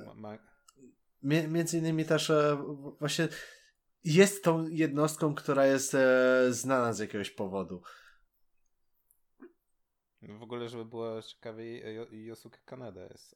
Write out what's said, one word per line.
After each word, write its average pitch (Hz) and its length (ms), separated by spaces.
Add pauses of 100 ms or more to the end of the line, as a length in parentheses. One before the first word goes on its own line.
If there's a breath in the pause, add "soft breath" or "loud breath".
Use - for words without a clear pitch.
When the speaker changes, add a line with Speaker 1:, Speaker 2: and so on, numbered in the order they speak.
Speaker 1:
Ma-, 110 100
ma- 107 220 (840)
Speaker 2:
mie-, 156 240
między 165 300
innymi 160 280
też, 156 240
e, 147 260
w-, 143 440
właśnie 151 280 (760 loud breath)
jest 185 400
tą 165 240
jednostką, 151 680
która 139 300
jest, 135 300
e, 127 540
znana 120 440
z 98 60
jakiegoś 101 320
powodu. 92 500 (2500 loud breath)
Speaker 1:
No 107 160
w 117 60
ogóle, 120 260
żeby 117 160
było 113 360
ciekawiej, 113 640
e, 110 100
Jo-, 113 180
Yosuke 110 540
Kaneda 113 380
jest - 320